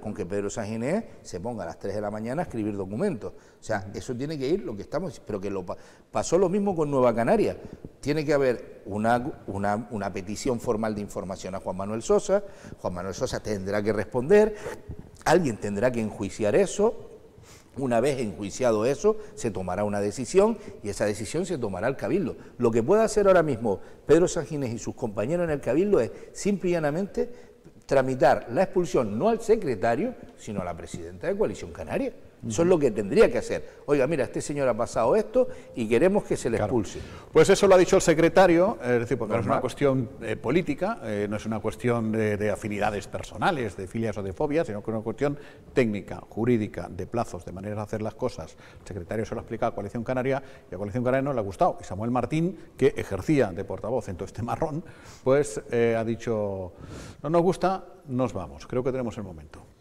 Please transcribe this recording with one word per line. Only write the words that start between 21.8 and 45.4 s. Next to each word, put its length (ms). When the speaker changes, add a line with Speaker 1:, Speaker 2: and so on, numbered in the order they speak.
Speaker 1:
el 80
Cabildo. 400
Lo 140
que 120
puede 200
hacer 240
ahora 160
mismo 360
Pedro 220
Sanginés 460
y 60
sus 160
compañeros 500
en 60
el 100
Cabildo 400
es 100
simple 380
y 20
llanamente 580
tramitar 640
la 120
expulsión 540
no 120
al 100
secretario, 720
sino 240
a 40
la 100
presidenta 520
de 100
Coalición 340
Canaria. 400
Eso 140
es 80
lo 100
que 120
tendría 380
que 100
hacer. 460
"Oiga, 220
mira, 160
este 180
señor 280
ha 40
pasado 420
esto 340
y 140
queremos 340
que 140
se 120
le 80
Speaker 2:
Claro. 140
Speaker 1:
expulse". 280
Speaker 2:
Pues 160
eso 180
lo 80
ha 20
dicho 200
el 40
secretario, 800
es 200
decir, 160
porque 160
no 80
es 40
una 100
Speaker 1:
Normal. 60
Speaker 2:
cuestión, 480
eh, 160
política, 680
eh, 260
no 60
es 100
una 140
cuestión 540
de, 240
de 120
afinidades 580
personales, 680
de 120
filias 300
o 60
de 80
fobias, 360
sino 160
que 80
es 40
una 80
cuestión 340